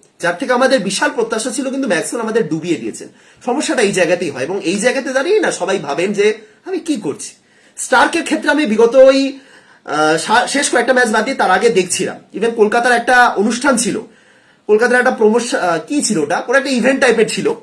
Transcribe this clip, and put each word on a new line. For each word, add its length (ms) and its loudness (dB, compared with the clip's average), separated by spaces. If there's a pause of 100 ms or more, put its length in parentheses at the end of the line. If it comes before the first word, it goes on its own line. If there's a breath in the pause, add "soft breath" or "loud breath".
(200)
যার 180 -4
থেকে 140 -4
আমাদের 280 2
বিশাল 340 -2
প্রত্যাশা 360 -4
ছিল, 200 -6
কিন্তু 180 -4
ম্যাক্সওয়েল 340 -2
আমাদের 260 -4
ডুবিয়ে 280 -4
দিয়েছেন। 320 -12 (360 soft breath)
সমস্যাটা 380 -2
এই 100 2
জায়গাতেই 380 0
হয়, 120 -8
এবং 180 -6
এই 180 -2
জায়গাতে 340 -2
দাঁড়িয়ে 280 0
না 120 -2
সবাই 260 -4
ভাবেন 340 -4
যে, 260 0 (260 loud breath)
"আমি 140 -6
কি 180 -4
করছি?" 380 -8 (420 soft breath)
স্টার্কের 480 0
ক্ষেত্রে 260 -2
আমি 160 2
বিগত 300 4
ওই, 420 6 (460 loud breath)
আহ, 340 2
শা-, 280 2
শেষ 240 -2
কয়েকটা 220 2
ম্যাচ 160 4
বাদ 160 0
দিয়ে 120 -4
তার 140 0
আগে 180 2
দেখছিলাম, 480 -2 (180)
even 160 -2
কলকাতার 420 2
একটা 360 4
অনুষ্ঠান 480 0
ছিল, 240 -4 (680 soft breath)
কলকাতার 320 4
একটা 120 4
প্রমোশন, 480 0
আহ, 200 0 (100)
কি 140 -2
ছিল 160 -2
ওটা, 220 -2
কোনো 180 0
একটা 120 0
ইভেন্ট 300 0
টাইপের 280 2
ছিল, 340 -2